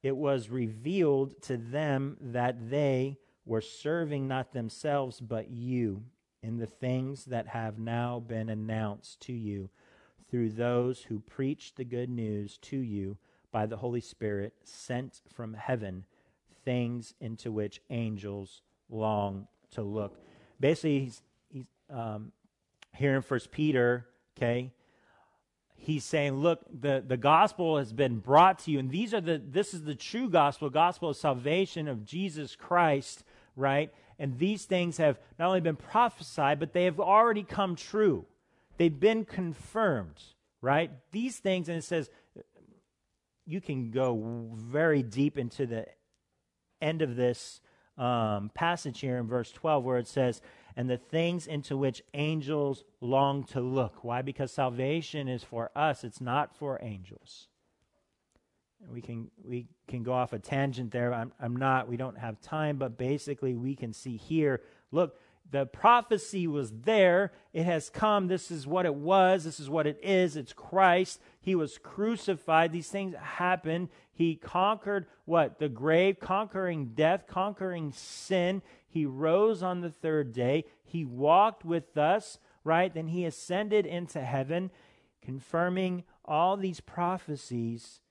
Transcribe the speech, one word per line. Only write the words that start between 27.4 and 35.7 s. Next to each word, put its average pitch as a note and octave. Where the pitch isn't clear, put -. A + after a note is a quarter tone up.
has A2+
been B2
brought E3
to E3
you, C#3+
and C3
these G#3
are G#3
the, D#3+
this E3
is D#3+
the D3+
true A#3+
gospel, D3+
gospel D#3+
of C3+
salvation D3+
of A2
Jesus D#3
Christ," D#3+
right? C#3
"And C3+
these G3
things F3
have D3
not E3
only F#3
been D#3+